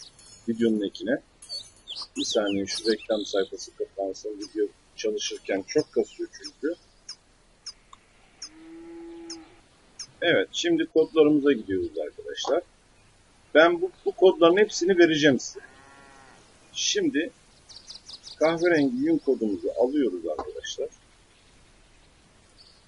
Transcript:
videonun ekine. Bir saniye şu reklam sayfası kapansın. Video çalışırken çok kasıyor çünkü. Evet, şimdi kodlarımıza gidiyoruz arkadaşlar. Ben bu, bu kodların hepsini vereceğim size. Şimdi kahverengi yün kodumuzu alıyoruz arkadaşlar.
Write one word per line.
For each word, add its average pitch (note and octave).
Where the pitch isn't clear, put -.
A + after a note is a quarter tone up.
videonun A2
ekine. A2
Bir -
saniye G2+
şu A2
reklam G#2+
sayfası F#2+
kapansın. G2
Video G#2
çalışırken G#2
çok -
kasıyor -
çünkü. -
Evet, D3
şimdi E3
kodlarımıza D3+
gidiyoruz F#2
arkadaşlar. -
Ben F3
bu, -
bu G4+
kodların E4
hepsini G#3
vereceğim E3
size. -
Şimdi -
kahverengi D#3+
yün D3+
kodumuzu A2
alıyoruz A2+
arkadaşlar. -